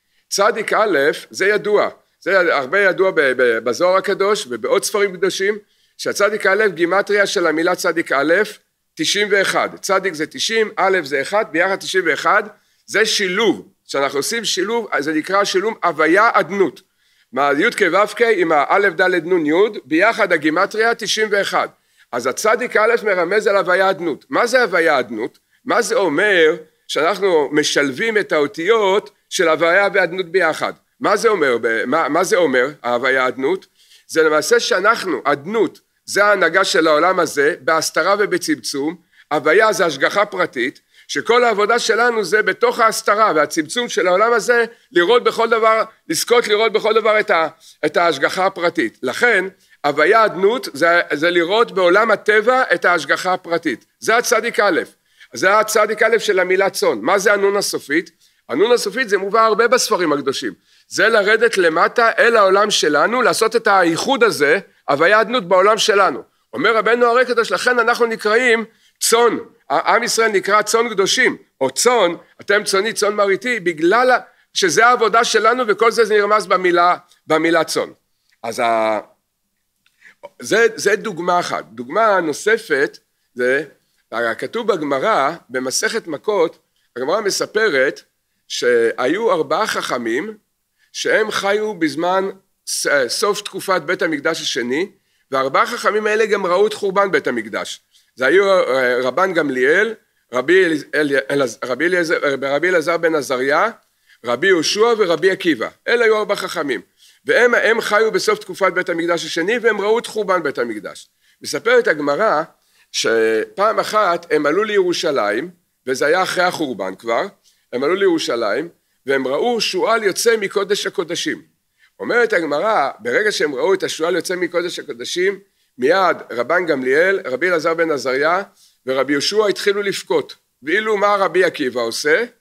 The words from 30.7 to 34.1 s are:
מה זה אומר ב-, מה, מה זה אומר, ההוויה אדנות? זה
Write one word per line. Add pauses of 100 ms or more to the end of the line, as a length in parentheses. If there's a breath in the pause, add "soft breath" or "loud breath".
מה
זה
אומר
ב-,
מה,
מה
זה
אומר, (140)
ההוויה
אדנות? (420 soft breath)
זה